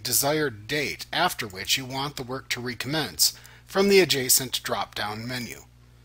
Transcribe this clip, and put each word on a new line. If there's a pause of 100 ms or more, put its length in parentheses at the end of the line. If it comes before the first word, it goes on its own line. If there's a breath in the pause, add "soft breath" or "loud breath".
desired
date
after
which
you
want
the
work
to
recommence (320 loud breath)
from
the
adjacent
drop-down
menu. (440 soft breath)